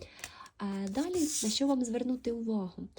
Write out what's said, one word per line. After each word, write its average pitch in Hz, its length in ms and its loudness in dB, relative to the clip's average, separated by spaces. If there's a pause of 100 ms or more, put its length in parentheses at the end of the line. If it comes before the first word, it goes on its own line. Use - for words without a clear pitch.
(600)
Е, 196 280 -2
далі, 339 300 0 (240)
на 214 60 2
що 277 180 4
вам 262 180 4
звернути 247 460 0
увагу? 214 560 -2 (100)